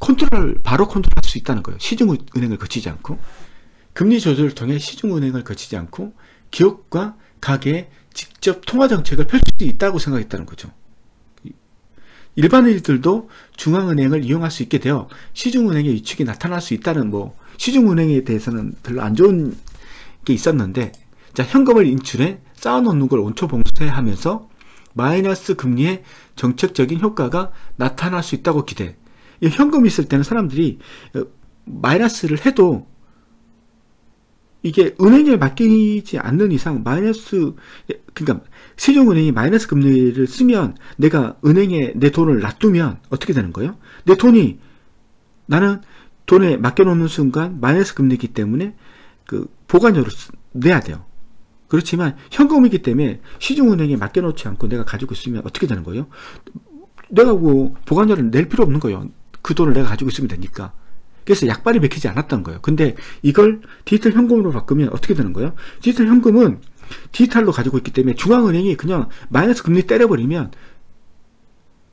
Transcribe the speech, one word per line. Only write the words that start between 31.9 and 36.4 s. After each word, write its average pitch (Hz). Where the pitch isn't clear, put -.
해도 180
이게 165
은행에 262
맡기지 208
않는 175